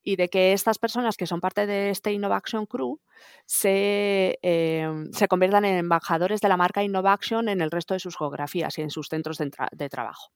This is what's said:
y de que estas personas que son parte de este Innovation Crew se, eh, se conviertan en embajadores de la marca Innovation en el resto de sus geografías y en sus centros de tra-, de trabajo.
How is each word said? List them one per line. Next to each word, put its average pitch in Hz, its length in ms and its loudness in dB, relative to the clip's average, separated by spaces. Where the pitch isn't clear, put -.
y 202 140 -2
de 180 140 0
que 190 240 4
estas 214 260 0
personas 233 380 -2
que 175 100 -4
son 170 140 -4
parte 202 260 -2
de 202 220 0
este 202 240 -2
Innovation 202 520 -2
Crew 254 360 -6
se, 202 960 2
eh, 165 460 0
se - 160 2
conviertan 190 380 4
en 190 120 2
embajadores 175 640 0
de 208 80 2
la 190 80 6
marca 180 280 2
Innovation 202 680 0
en 196 100 0
el 156 100 0
resto 170 240 -4
de 190 60 -2
sus 175 180 -10
geografías 147 600 -4
y 156 40 -6
en 151 100 -4
sus 151 180 -8
centros 160 280 -4
de 143 140 -4
tra-, - 200 -6
de - 180 -8
trabajo. - 460 -10